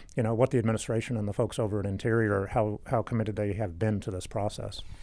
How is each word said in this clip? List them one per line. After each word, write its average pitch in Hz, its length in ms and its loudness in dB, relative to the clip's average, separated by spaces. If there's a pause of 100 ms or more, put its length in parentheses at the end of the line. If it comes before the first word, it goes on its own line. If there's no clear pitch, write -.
(160)
you 127 60 2
know, 110 100 2
what 113 180 4
the 131 60 2
administration 113 600 0
and 104 100 -2
the 101 60 0
folks 117 240 0
over 107 200 0
at 98 60 0
Interior, 104 600 2
how, 107 400 0
how 113 160 2
committed 110 340 -2
they 104 160 0
have 90 260 -4
been 107 220 2
to 107 100 -6
this 92 160 -6
process. 101 540 -4 (220)